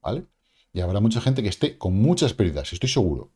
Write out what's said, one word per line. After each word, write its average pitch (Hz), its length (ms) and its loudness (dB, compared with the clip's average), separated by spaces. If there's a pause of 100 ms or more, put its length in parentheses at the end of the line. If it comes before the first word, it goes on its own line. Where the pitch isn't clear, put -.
¿vale? 120 260 -6 (440)
Y 90 80 -6
habrá 92 220 0
mucha 113 180 2
gente 131 240 0
que 101 60 0
esté - 280 -4
con 92 160 -2
muchas 143 400 2
pérdidas, 73 380 -2
estoy 90 180 -4
seguro. 85 460 0